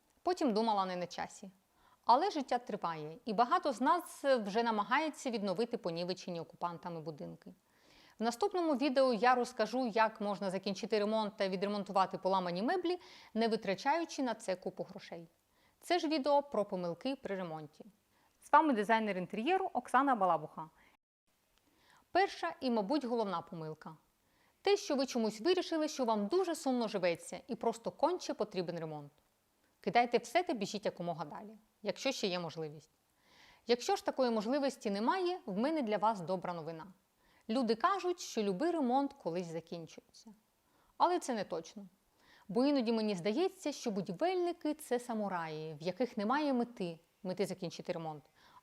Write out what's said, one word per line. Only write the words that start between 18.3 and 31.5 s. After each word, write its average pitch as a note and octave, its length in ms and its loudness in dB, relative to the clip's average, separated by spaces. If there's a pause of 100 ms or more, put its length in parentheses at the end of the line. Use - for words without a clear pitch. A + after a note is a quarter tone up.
З - 100 -20
вами D4 220 8
дизайнер G#3+ 440 2
інтер'єру D4+ 560 0
Оксана B3+ 420 4
Балабуха. E3 540 0 (1400)
Перша F4 480 2
і, B3+ 120 0
мабуть, A#3 340 2
головна G#3 360 0
помилка. D#3+ 560 -12 (680)
Те, G4+ 120 6
що - 180 -2
ви C4+ 100 2
чомусь G#3+ 360 -2
вирішили, D#4+ 460 2
що C#4 180 -4
вам G#3+ 220 2
дуже E4+ 280 2
сумно B3 320 0
живеться F3+ 600 -2
і A#3 80 -6
просто A3 360 -2
конче E4 420 0
потрібен F3+ 460 -4
ремонт. D3+ 320 -10 (720)
Кидайте A#3+ 360 4
все - 260 0
та E4+ 100 -2
біжіть G3+ 320 -4
якомога E3+ 400 -4
далі, G#3 320 -14 (260)